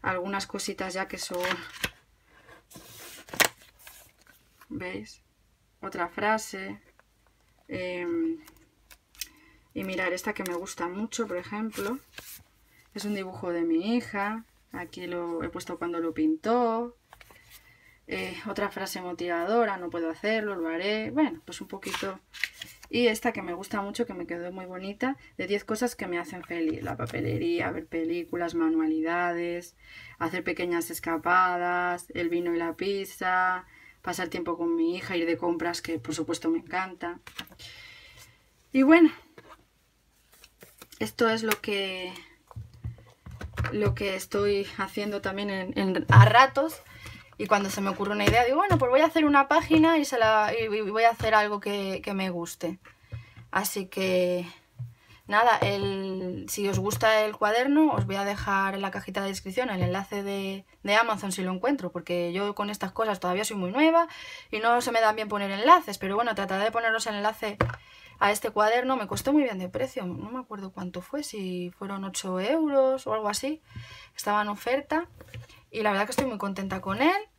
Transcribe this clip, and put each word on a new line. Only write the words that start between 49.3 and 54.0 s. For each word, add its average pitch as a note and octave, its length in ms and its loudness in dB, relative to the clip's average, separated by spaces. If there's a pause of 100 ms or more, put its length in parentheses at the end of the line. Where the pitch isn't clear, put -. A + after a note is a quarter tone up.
página D#4+ 500 6
y, C#4+ 80 2
se B3+ 140 -2
la, G#3+ 340 4
y, A3+ 120 0
y G#3+ 160 -2
voy G#3+ 240 2
a A#3 40 10
hacer A3 240 0
algo G#3 260 4
que, G3 440 -2
que G3+ 100 -4
me F#3+ 160 0
guste". F3 480 -6 (720)
Así G3 380 -2
que, F3+ 580 0 (800)